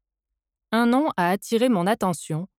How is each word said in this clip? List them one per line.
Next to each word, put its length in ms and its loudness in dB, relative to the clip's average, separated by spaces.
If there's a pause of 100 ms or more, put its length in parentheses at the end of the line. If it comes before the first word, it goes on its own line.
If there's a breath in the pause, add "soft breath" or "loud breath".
(720)
Un 140 2
nom 300 2
a 120 2
attiré 400 0
mon 180 2
attention, 640 -2 (100)